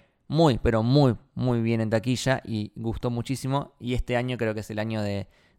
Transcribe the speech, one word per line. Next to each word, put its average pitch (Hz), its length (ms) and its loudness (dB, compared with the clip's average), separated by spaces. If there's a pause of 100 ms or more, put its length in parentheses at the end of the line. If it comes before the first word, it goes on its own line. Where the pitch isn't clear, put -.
(280)
muy, 151 300 4
pero 113 240 2
muy, 127 340 6 (180)
muy 120 260 0
bien 113 200 0
en 110 100 -2
taquilla 120 540 0
y 107 300 -6
gustó 113 360 -6
muchísimo. 131 680 -4
Y 123 160 -4
este 123 220 -2
año 123 200 -2
creo 110 180 -2
que 110 60 -6
es - 100 -12
el 107 80 -6
año 110 240 -2
de, 101 260 -4 (300)